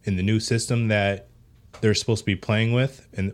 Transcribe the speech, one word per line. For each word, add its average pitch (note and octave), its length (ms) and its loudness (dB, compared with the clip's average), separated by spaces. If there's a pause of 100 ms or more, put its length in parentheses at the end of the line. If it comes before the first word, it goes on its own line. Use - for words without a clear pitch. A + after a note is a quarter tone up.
in G2 140 -2
the F2+ 60 0
new G#2+ 160 2
system A#2 500 -2
that G2+ 400 0 (500)
they're G#2+ 140 4
supposed A2 300 -2
to - 20 -20
be G2 100 0
playing A2+ 380 0
with, C3 400 -2
and F#3+ 200 -4